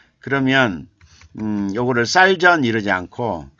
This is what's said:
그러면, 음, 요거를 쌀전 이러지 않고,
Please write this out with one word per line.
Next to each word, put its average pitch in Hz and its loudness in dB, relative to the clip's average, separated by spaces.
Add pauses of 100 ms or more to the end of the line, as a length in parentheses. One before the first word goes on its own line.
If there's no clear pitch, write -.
(200)
그러면, 131 0 (500)
음, 101 -4
요거를 120 -2
쌀전 180 4
이러지 110 0
않고, 90 -6 (100)